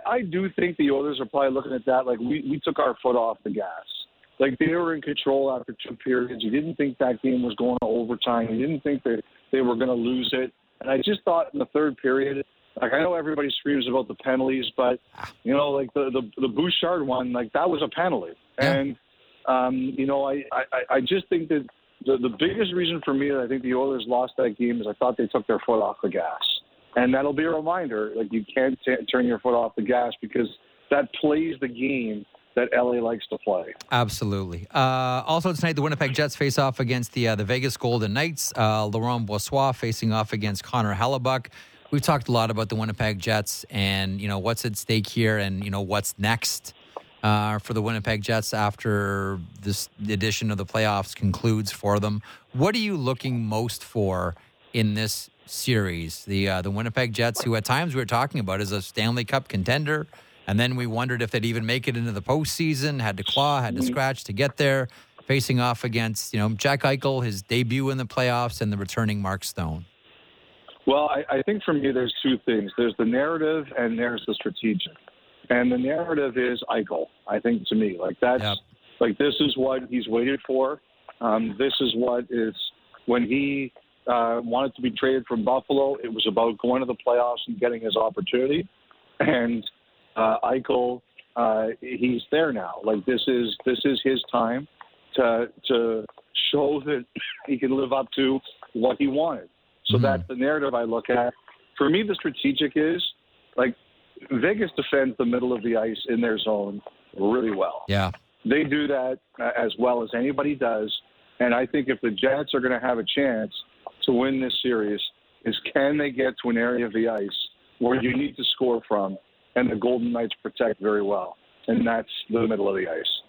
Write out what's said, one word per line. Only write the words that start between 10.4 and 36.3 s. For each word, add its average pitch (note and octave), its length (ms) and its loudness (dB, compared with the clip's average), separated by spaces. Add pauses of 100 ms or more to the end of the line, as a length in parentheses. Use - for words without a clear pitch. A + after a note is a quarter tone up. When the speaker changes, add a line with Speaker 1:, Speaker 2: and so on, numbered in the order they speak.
Speaker 1:
And C3 120 -4
I C3+ 60 4
just G3 260 0
thought E3 300 2
in C#3+ 60 -4
the - 140 0
third D3 240 2
period, C3+ 480 0 (340)
like, B2 140 0
I C#3+ 80 4
know F3 140 2
everybody D3 340 -2 (100)
screams C#3 300 0
about B2+ 180 0
the - 80 -10
penalties, C3 500 0 (120)
but, B2 220 2 (440)
you B2 100 0
know, C#3+ 180 4
like, C#3 220 0
the, C3+ 180 0
the, B2 180 -2 (100)
the C3 80 2
Bouchard E3 580 0
one, B2+ 280 -2
like, A#2+ 200 -2
that E3 160 2
was D#3 120 0
a C#3+ 80 0
penalty. C#3 440 -2 (240)
Speaker 2:
Yeah. C3+ 160 4
Speaker 1:
And, C3+ 220 0 (520)
um, C3 500 2
you C3+ 80 0
know, C#3 200 0
I, C#3 260 -2
I, B2+ 200 0
I, B2+ 240 0
I C3+ 60 6
just F3+ 260 0
think E3 220 0
that D3 160 2 (400)
the, C3+ 120 4
the B2 120 0
biggest F#3 440 0
reason E3+ 300 0
for C#3+ 100 -2
me C#3 180 0
that C3+ 80 0
I B2 80 -2
think B2+ 160 -2
the B2+ 100 0
Oilers B2+ 340 0
lost B2 300 0
that A#2+ 200 0
game A#2+ 220 0
is G#2+ 80 -4
I G#2 60 -4
thought B2 240 2
they A#2 100 0
took A#2 200 0
their G#2+ 180 2
foot A2+ 160 4
off F#2+ 220 -2
the G2 60 0
gas. E2 300 -4 (560)
And B2 180 4
that'll C#3 200 2
be D3+ 100 0
a E3 60 0
reminder, D#3 680 -2
like, G#2+ 160 -4
you A2 220 -2
can't C3 320 2
t-, B2+ 100 2 (160)
turn B2+ 140 2
your A#2 140 2
foot B2 160 2
off A2+ 200 2
the A2+ 80 -2
gas A#2+ 380 2
because A2+ 260 -2 (420)
that C#3+ 300 2
plays D#3 400 2
the C3+ 80 -2
game A#2+ 580 -4 (300)
that B2 180 2
L B2 200 4
A A#2+ 80 0
likes A2+ 260 -4
to - 120 -6
play. F#2 340 -2 (180)
Speaker 2:
Absolutely. G2 840 -2
Uh, B2+ 540 0
also E3 260 2
tonight, D#3+ 220 0
the D3 60 0
Winnipeg C#3+ 320 0
Jets D3 220 0